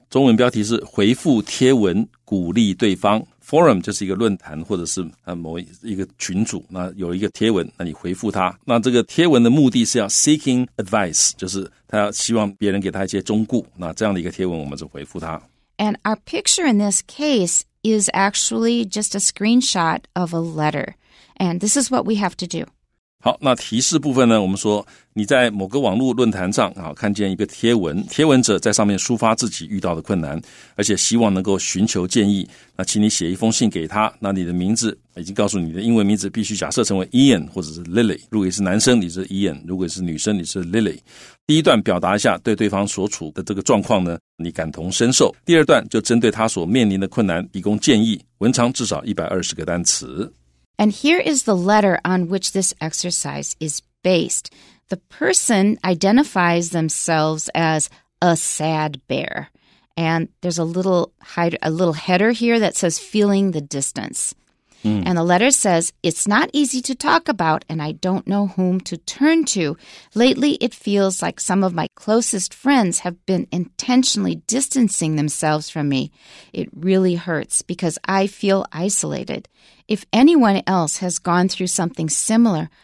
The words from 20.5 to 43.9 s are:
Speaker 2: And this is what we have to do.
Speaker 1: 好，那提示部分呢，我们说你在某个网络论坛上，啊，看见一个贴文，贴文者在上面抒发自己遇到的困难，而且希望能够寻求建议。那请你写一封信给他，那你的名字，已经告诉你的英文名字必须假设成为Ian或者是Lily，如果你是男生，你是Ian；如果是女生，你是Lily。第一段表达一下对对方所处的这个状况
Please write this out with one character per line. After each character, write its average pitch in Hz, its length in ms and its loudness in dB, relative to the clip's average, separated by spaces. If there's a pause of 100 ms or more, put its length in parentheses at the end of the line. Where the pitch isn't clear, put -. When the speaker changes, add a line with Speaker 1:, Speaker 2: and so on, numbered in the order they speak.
Speaker 2:
And 175 240 -2
this 202 160 0
is 262 160 0
what 254 140 0
we 220 160 0
have 185 160 -4
to 180 100 -8
do. 170 200 -8 (560)
Speaker 1:
好， 123 160 0
那 135 140 2
提 113 260 -2
示 151 200 0
部 147 120 -2
分 123 160 4
呢， 113 140 6
我 95 60 0
们 95 100 -2
说 104 260 0 (300)
你 107 100 -2
在 123 280 2
某 98 160 -4
个 120 120 -2
网 107 160 2
络 131 160 2
论 117 200 2
坛 92 200 -4
上， 107 200 0
啊， 82 240 -12
看 104 180 -2
见 101 180 -2
一 92 40 -2
个 104 100 -2
贴 - 260 0
文， 92 360 0
贴 - 180 0
文 135 160 6
者 110 160 2
在 104 160 0
上 107 120 2
面 101 120 2
抒 120 180 -2
发 113 200 2
自 120 120 -2
己 90 200 -8
遇 101 120 -6
到 87 140 -2
的 80 80 -6
困 95 180 -2
难， 78 220 -6 (340)
而 104 80 -2
且 101 140 0
希 - 200 0
望 110 140 4
能 95 120 0
够 95 160 0
寻 95 260 -2
求 92 220 -2
建 101 200 2
议。 101 220 0 (260)
那 92 80 -6
请 - 160 -2
你 104 80 4
写 90 240 -2
一 92 40 -4
封 113 160 0
信 110 180 0
给 82 180 -4
他， 107 320 -2
那 98 120 -4
你 95 120 -2
的 87 80 -4
名 90 240 0
字， 113 220 -2 (200)
已 87 60 -12
经 95 120 -12
告 - 120 0
诉 98 120 -4
你 82 120 -4
的 90 100 -8
英 117 120 2
文 110 100 4
名 101 140 2
字 95 140 -6
必 110 120 -4
须 101 120 -6
假 85 160 -4
设 120 120 0
成 101 140 0
为 92 140 -2
Ian 127 380 4
或 95 120 -6
者 78 100 -10
是 82 120 -14
Lily， 98 360 0 (120)
如 110 80 -2
果 98 80 0
你 92 40 0
是 101 120 -4
男 95 160 0
生， 123 200 4
你 92 80 -2
是 87 200 -8
Ian； 95 400 -4
如 92 100 -6
果 92 100 -2
是 85 140 -8
女 85 160 -4
生， 104 180 -2
你 90 80 -4
是 87 220 -6
Lily。 92 320 0 (480)
第 151 140 4
一 - 20 2
段 135 220 4
表 90 160 0
达 95 160 2
一 104 40 0
下 98 200 2
对 110 160 -2
对 104 120 0
方 98 200 0
所 98 200 -4
处 82 280 -8
的 92 80 -8
这 101 100 -6
个 95 80 -4
状 104 220 2
况 98 200 0